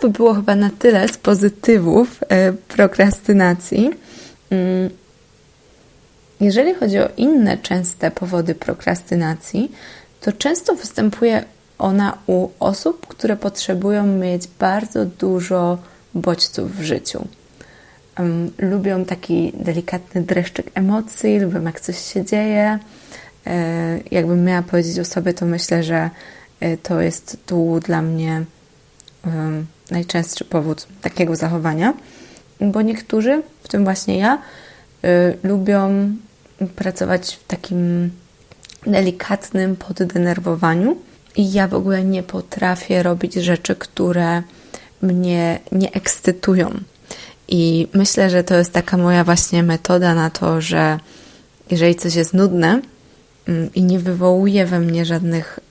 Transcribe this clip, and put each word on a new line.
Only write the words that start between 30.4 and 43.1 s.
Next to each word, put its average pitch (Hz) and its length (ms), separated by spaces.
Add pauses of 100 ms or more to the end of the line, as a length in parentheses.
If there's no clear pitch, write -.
powód 156 420 (140)
takiego 165 340
zachowania, 165 580 (680)
bo 202 200
niektórzy, 226 600 (220)
w - 40
tym 202 160
właśnie 190 340
ja, 233 240 (640)
e, 180 300 (100)
lubią 196 680 (640)
pracować 185 600
w - 120
takim 175 640 (760)
delikatnym 190 920
poddenerwowaniu 175 1200 (400)
i 196 140
ja 196 160
w 185 60
ogóle 190 300
nie 190 200
potrafię 180 800
robić 190 300